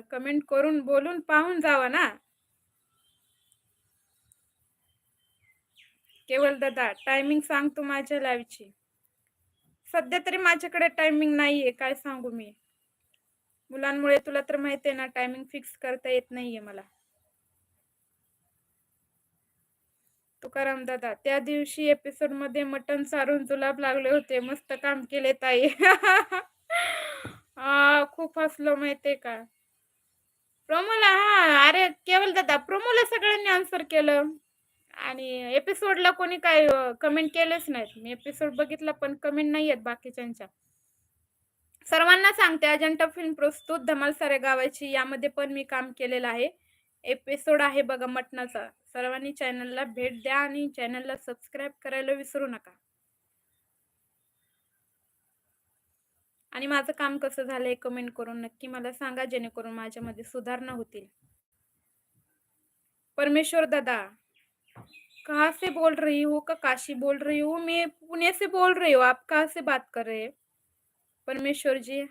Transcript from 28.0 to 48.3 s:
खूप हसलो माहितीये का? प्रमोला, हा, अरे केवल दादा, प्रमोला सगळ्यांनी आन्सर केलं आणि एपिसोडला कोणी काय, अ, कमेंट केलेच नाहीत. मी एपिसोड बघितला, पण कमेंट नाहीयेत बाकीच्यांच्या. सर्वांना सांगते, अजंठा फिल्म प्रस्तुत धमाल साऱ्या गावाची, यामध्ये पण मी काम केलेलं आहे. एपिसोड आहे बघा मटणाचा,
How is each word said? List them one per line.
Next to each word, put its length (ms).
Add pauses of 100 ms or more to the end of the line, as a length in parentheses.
खूप 280
हसलो 360
माहितीये 420
का? 260 (1300)
प्रमोला, 420
हा, 560
अरे 200 (180)
केवल 280
दादा, 300
प्रमोला 420
सगळ्यांनी 440
आन्सर 420
केलं 320 (800)
आणि 280 (260)
एपिसोडला 580
कोणी 260
काय, 280
अ, 240 (100)
कमेंट 320
केलेच 360
नाहीत. 280
मी 140
एपिसोड 440
बघितला, 380
पण 220
कमेंट 360
नाहीयेत 320
बाकीच्यांच्या. 640 (1400)
सर्वांना 440
सांगते, 360
अजंठा 400
फिल्म 260
प्रस्तुत 460
धमाल 320
साऱ्या 260
गावाची, 540
यामध्ये 380
पण 240
मी 120
काम 320
केलेलं 300
आहे. 220 (560)
एपिसोड 560
आहे 220
बघा 240
मटणाचा, 600 (260)